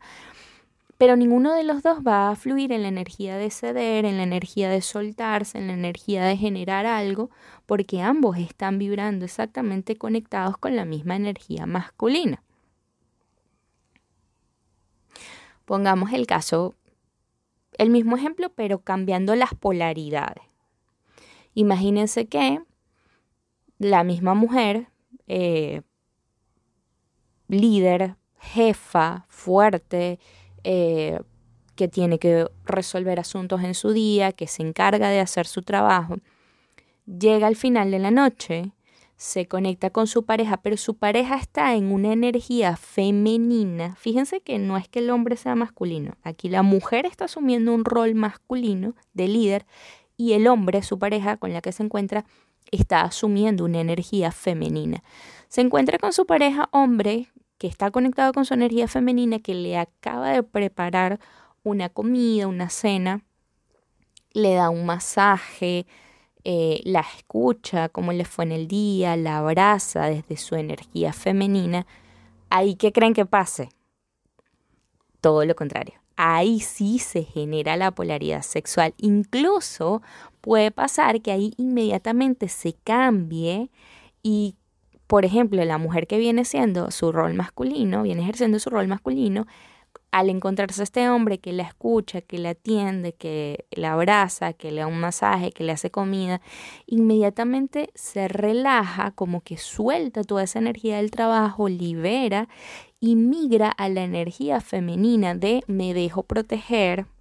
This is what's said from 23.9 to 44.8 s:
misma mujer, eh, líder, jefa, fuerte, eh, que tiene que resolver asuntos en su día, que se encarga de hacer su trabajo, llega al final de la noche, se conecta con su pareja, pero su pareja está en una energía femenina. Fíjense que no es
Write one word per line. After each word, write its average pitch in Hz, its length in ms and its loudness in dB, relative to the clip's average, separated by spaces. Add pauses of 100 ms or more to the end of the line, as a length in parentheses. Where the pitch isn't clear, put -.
misma 180 320 0
mujer, 233 520 2 (400)
eh, 160 540 -2 (1700)
líder, 190 680 4 (240)
jefa, 185 880 0
fuerte, 180 920 0 (460)
eh, 165 540 0 (560)
que 180 140 0
tiene 175 300 2
que 170 280 4 (160)
resolver 185 560 -4
asuntos 185 440 -4
en 180 100 -4
su 208 180 -2
día, 208 400 2
que 165 160 -10
se - 160 -8
encarga 196 460 2
de 202 100 2
hacer 185 260 -2
su - 160 -8
trabajo, 190 540 2 (880)
llega 214 420 2
al 220 100 2
final 226 340 2
de 190 80 0
la 196 120 0
noche, 196 600 2 (460)
se - 300 -6
conecta 185 420 -2
con 220 180 2
su 226 160 0
pareja, 220 380 0
pero 208 160 -2
su 214 180 -6
pareja 247 400 0
está 269 400 0
en 196 160 0
una 202 220 0
energía 233 640 0
femenina. 202 1160 0
Fíjense 262 440 -2
que 247 180 -8
no 196 200 -2
es 190 100 -6